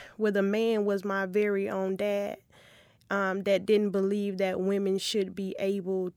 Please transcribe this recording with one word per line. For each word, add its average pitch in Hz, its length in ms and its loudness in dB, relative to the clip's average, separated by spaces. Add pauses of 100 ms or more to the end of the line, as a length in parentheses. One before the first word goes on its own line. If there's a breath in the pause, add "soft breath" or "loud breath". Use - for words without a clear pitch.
(160 loud breath)
with 214 200 0
a 196 60 4
man 214 420 2
was 202 200 0
my 196 220 -2
very 202 420 0
own 190 280 -2
dad, 202 400 -2 (760 soft breath)
um, 196 320 0
that 196 240 2
didn't 208 240 4
believe 196 480 0
that 185 220 0
women 196 380 0
should 190 360 -2
be 190 240 -6
able 190 580 -2